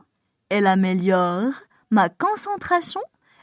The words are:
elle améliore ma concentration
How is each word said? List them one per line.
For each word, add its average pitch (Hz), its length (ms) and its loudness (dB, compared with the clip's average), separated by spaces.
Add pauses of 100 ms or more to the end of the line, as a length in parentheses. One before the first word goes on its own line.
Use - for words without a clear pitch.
(500)
elle 202 180 2
améliore 185 880 0 (360)
ma 214 200 4
concentration 381 920 -4 (420)